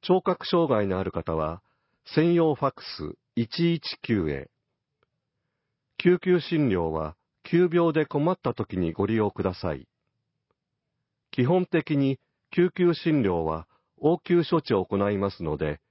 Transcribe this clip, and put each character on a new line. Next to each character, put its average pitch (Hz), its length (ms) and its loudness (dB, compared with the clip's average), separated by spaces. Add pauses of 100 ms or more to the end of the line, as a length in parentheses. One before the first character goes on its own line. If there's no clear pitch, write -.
聴 185 140 4
覚 - 260 -4
障 165 240 2
害 107 160 2
の 92 120 0
あ 95 40 -2
る 90 80 -4
方 82 240 -4
は、 80 260 -4 (540)
専 170 180 4
用 160 220 2
フ 143 100 -4
ァ 135 40 2
ッ - 60 -18
ク - 80 -20
ス - 340 -12 (180)
一 165 400 0
一 160 60 -6 (200)
九 95 280 0
へ。 69 200 -6 (1500)
救 175 220 4
急 180 200 2
診 151 300 0
療 87 220 0
は、 78 260 -6 (260)
急 175 260 2
病 170 220 2
で 151 140 0
困 151 260 0
っ 185 100 -4
た 120 120 -2
時 - 240 -6
に 82 160 -2
ご 98 120 -2
利 113 120 0
用 107 140 0
く - 120 -6
だ 92 100 0
さ 90 200 -4
い。 65 120 -12 (1500)
基 123 140 0
本 180 200 2
的 156 320 -2
に 135 220 0 (320)
救 175 200 2
急 175 220 2
診 160 280 0
療 90 220 0
は 80 240 -4 (300)
応 160 220 2
急 175 300 2
処 175 80 2
置 147 160 -2
を 95 120 2
行 101 120 -4 (120)
い 104 80 -2
ま 98 120 0
す - 140 -12
の 76 140 -4
で 76 340 -4